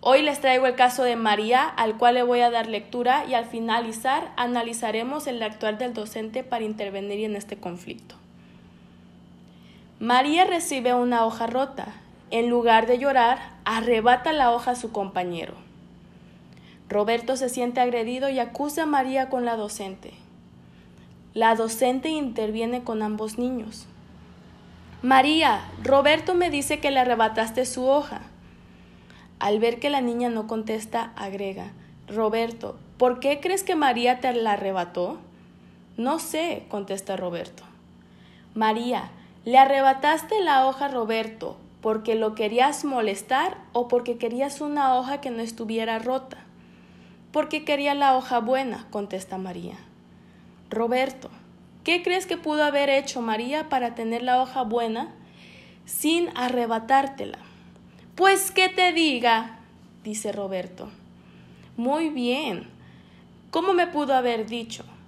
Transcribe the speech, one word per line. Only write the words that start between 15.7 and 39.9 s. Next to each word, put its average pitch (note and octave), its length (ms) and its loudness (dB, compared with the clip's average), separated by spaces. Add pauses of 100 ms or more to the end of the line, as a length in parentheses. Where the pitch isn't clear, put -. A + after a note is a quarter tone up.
Roberto A#3 480 0
se B3+ 140 -2
siente B3 300 -2
agredido B3 500 0
y C4 80 -2
acusa C#4+ 460 -4
a - 20 0
María C4 440 0
con B3+ 140 -2
la A#3 120 -2
docente. G#3 580 -10 (1200)
La A3 220 4
docente B3 540 0
interviene A#3 760 -4
con A3+ 180 -4
ambos G#3+ 380 -6
niños. B3 480 -6 (1120)
"María, C4 640 4 (160)
Roberto D4 540 4
me F4 160 2
dice D4 280 -2
que C#4+ 120 0
le C4+ 80 2
arrebataste A3+ 680 2
su B3+ 220 -4
hoja". - 340 0 (1160)
Al G#3 220 0
ver A#3 220 0
que C#4+ 80 0
la C#4+ 100 0
niña A#3+ 300 -2
no A3 180 -4
contesta, A3 680 -6
agrega, G3 560 -10 (340)
"Roberto, A3 720 -4 (180)
¿por B3 220 2
qué C#4+ 220 0
crees F#4 220 -2
que F#4 120 0
María B3 460 2
te B3+ 100 0
la A3+ 220 0
arrebató?". F#3+ 680 -4 (800)
"No C4+ 220 0
sé", D#4+ 500 -4
contesta G3 480 -6
Roberto. F3 460 -8 (880)
"María, A3 560 0 (340)
¿le A#3+ 140 6
arrebataste C4+ 840 4